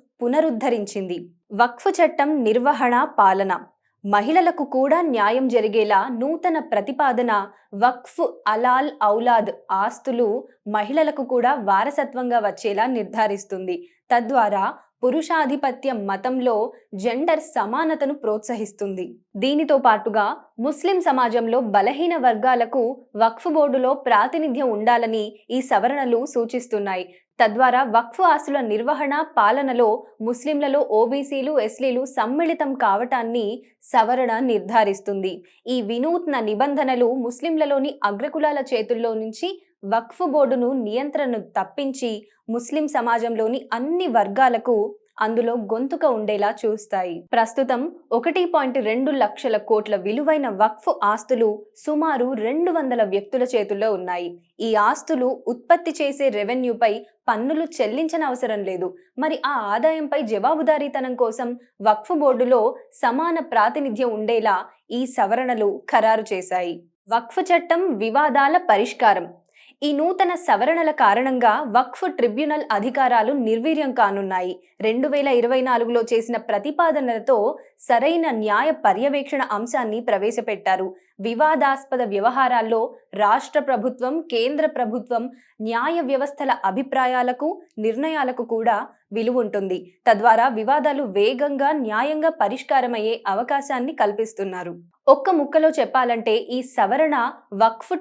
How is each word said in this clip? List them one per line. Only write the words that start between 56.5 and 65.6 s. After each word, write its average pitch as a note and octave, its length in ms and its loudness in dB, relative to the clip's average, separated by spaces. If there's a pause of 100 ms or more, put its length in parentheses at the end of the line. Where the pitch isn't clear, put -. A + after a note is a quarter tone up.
పన్నులు C4+ 360 -2
చెల్లించనవసరం B3+ 1000 -2
లేదు. F3+ 300 -4 (240)
మరి D#4 280 -2
ఆ C#4+ 40 -2
ఆదాయంపై C#4+ 720 0
జవాబుదారీతనం C4+ 920 0
కోసం A#3+ 440 -2 (240)
వక్ఫ్ G#3+ 360 2
బోర్డులో B3+ 580 4 (160)
సమాన D#4 460 0
ప్రాతినిధ్యం B3 760 0
ఉండేలా G#3+ 500 0 (260)
ఈ B3 160 -2
సవరణలు A3+ 840 0